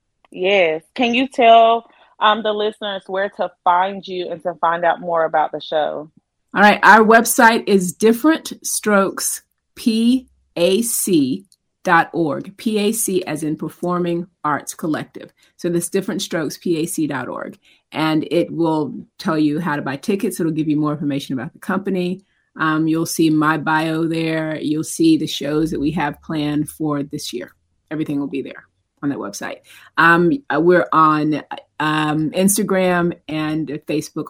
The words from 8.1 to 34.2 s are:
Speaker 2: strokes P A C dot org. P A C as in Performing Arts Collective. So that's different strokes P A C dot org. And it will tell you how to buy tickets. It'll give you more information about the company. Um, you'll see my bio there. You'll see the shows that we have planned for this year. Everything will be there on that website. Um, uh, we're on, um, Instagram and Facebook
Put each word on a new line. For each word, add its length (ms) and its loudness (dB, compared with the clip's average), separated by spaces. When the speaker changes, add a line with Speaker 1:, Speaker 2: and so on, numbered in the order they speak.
Speaker 2:
strokes 800 0
P 520 2
A 260 2
C 640 0
dot 280 2
org. 460 -6
P 200 -2
A 140 0
C 340 -2
as 180 -6
in 120 -4
Performing 720 -4
Arts 320 -4
Collective. 560 -8
So 140 -4
that's 200 -2
different 320 -4
strokes 360 -6
P 200 -2
A 80 -2
C 220 -4
dot 200 -6
org. 300 -12
And 380 -2
it 220 0
will 420 -2
tell 220 -2
you 200 0
how 180 -4
to 40 -6
buy 140 -6
tickets. 440 -4
It'll 120 -2
give 160 -4
you 100 0
more 140 0
information 420 -6
about 200 -6
the 60 -20
company. 640 -4
Um, 300 0
you'll 180 0
see 240 0
my 280 2
bio 480 -2
there. 540 -4
You'll 240 -4
see 340 2
the 100 -4
shows 440 -2
that 80 -4
we 120 -2
have 300 -4
planned 480 -4
for 320 -4
this 300 -10
year. 240 -12
Everything 300 -4
will 80 -4
be 140 -8
there 240 -14
on 80 -4
that 80 -4
website. 420 -10
Um, 460 4
uh, 60 0
we're 320 4
on, 500 2
um, 520 0
Instagram 840 0
and 400 -4
Facebook 420 -6